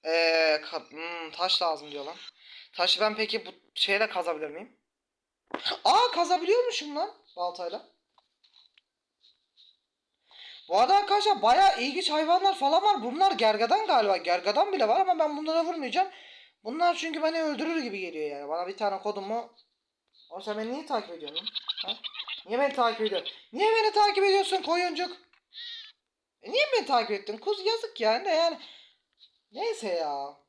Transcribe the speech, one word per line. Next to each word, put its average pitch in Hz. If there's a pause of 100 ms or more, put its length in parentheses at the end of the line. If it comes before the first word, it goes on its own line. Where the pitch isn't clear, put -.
Ee, 160 (520)
ka-, -
hmm, 165
taş 180
lazım 151
diyor 143
lan. 160 (580)
Taşı 180
ben 214
peki 214
bu 190 (260)
şeyle 208
kazabilir 160
miyim? 180 (1040)
Aa, 466
kazabiliyormuşum 349
lan 359 (220)
baltayla. 175 (2750)
Bu 185
arada 339
arkadaşlar 403
bayağı 254
ilginç 285
hayvanlar 349
falan 302
var. 381
Bunlar 330
gergedan 233
galiba. 214
Gergedan 180
bile 247
var 240
ama 370
ben 302
bunlara 320
vurmayacağım. 339 (520)
Bunlar 339
çünkü 320
beni 320
öldürür 311
gibi 202
geliyor 156
yani. 143
Bana 170
bir 196
tane 196
kodum 202
mu? 226 (760)
Oğlum 175
sen 214
beni 226
niye 302
takip 220
ediyorsun 151
lan? 214 (400)
Ha? 214 (480)
Niye 226
beni 269
takip 226
ediyorsun? 196 (200)
Niye 403
beni 440
takip 415
ediyorsun 381
koyuncuk? 349 (1200)
E, 214
niye 554
beni 427
takip 226
ettin? 202
Kuz 392
yazık 453
yani 349
de 392
yani. 330 (920)
Neyse 330
ya. 143 (120)